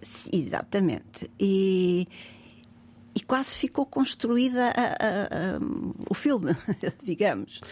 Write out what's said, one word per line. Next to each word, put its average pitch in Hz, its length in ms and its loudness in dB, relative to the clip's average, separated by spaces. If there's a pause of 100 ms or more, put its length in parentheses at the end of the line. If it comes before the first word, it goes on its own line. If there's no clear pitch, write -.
Sim, - 300 -6
exatamente. - 1040 -2
E, 190 680 4 (1080)
e - 80 -2
quase 262 340 0
ficou 269 300 0
construída 247 800 2
a, 240 60 2
a, 202 840 0
a, - 20 -4 (520)
o - 40 2
filme, 262 360 0 (260)
<laughs> - 260 -6
digamos. 170 580 -2 (120)